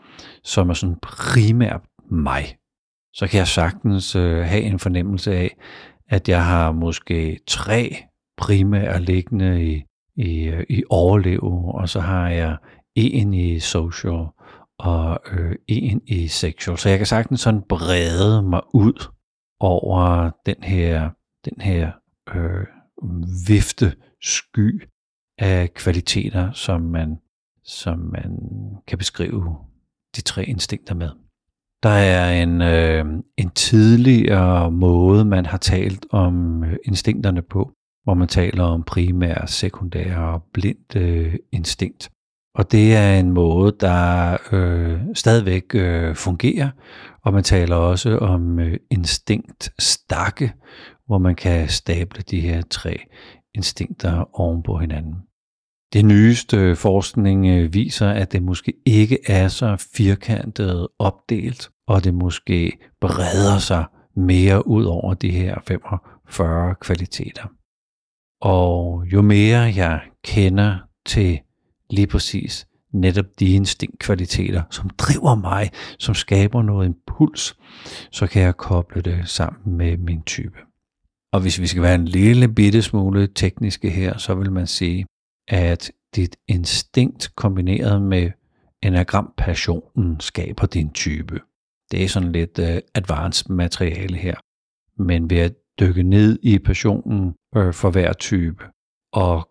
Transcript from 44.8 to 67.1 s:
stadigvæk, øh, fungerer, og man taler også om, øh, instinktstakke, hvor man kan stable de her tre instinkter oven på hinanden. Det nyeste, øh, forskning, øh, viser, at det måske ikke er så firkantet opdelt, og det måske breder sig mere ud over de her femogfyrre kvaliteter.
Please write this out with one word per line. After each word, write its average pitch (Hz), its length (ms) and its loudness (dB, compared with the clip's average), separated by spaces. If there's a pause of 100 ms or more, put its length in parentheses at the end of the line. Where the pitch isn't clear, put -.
stadigvæk, 95 600 2
øh, 85 400 0
fungerer, 135 560 -2 (540)
og 101 80 0
man 98 100 2
taler 87 340 2
også 90 420 2
om, 85 400 0
øh, 85 200 -2 (120)
instinktstakke, - 1600 -4 (540)
hvor 101 120 0
man 90 160 2
kan 82 340 0
stable 85 540 -4
de 90 180 -6
her 85 220 -2
tre - 360 -8 (560)
instinkter - 840 -4
oven 85 220 -2
på 90 160 -4
hinanden. 78 360 -6 (800)
Det 104 120 6
nyeste, 110 520 6
øh, 92 200 4
forskning, 98 720 2
øh, 87 280 4
viser, 107 340 0
at 101 240 -2
det 92 100 0
måske 90 300 -4 (140)
ikke 110 400 4
er 95 220 4
så 104 460 -4
firkantet 98 920 -2 (100)
opdelt, 104 720 -4 (160)
og 98 180 4
det 92 100 2
måske 87 640 -2 (220)
breder 95 580 2
sig 87 260 -2 (320)
mere 92 500 4
ud 110 180 2
over 95 300 -2
de 95 160 -2
her 90 260 -2 (100)
femogfyrre 87 1120 -4
kvaliteter. - 640 -6 (920)